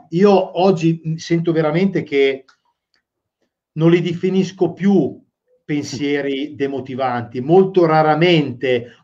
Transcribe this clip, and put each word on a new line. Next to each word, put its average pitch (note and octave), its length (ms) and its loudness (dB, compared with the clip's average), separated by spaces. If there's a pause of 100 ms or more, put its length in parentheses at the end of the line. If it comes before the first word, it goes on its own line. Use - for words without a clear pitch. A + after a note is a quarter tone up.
(100)
Io F#3 500 2
oggi, E3 460 2
mm, D#3+ 80 -4
sento E3+ 380 -2
veramente D#3+ 500 0
che C#3 420 0 (1300)
non D#3+ 180 2
li F3 100 6
definisco F3+ 720 -2
più F3+ 500 0 (420)
pensieri C#3+ 880 -4
demotivanti, B2+ 840 -6
molto F3+ 440 2
raramente D3+ 1200 0